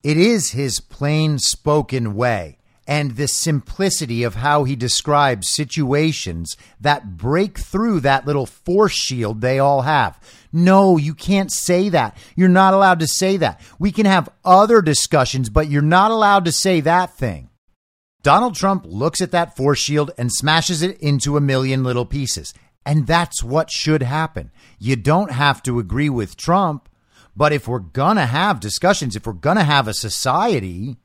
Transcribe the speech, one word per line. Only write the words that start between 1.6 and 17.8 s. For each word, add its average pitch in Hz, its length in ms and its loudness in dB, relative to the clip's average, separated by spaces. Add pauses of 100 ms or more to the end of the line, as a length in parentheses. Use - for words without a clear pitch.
way 104 420 -4 (280)
and 143 260 -4
the 127 160 -4
simplicity 147 960 -2
of 110 100 -4
how 143 300 0
he 131 120 -4
describes 127 720 0
situations 139 1080 -4 (240)
that 107 360 -2
break 151 400 -2
through 208 440 -2
that 135 260 0
little 143 180 -2
force 185 480 0
shield 107 480 -4
they 127 180 0
all 139 240 2
have. 135 380 0 (320)
"No, 185 460 6
you 151 160 -4
can't 196 380 -2
say 180 360 0
that. 139 280 -2 (200)
You're 185 120 4
not 190 260 6
allowed 185 260 4
to 160 60 -2
say 190 320 -2
that. 135 220 -2 (180)
We 190 140 -2
can 208 140 2
have 185 220 2 (160)
other 208 380 6
discussions, 135 680 0
but 151 220 0
you're 143 100 2
not 180 300 4
allowed 202 340 4
to 165 80 -2
say 185 280 0
that 170 360 0
thing." 85 320 -6 (760)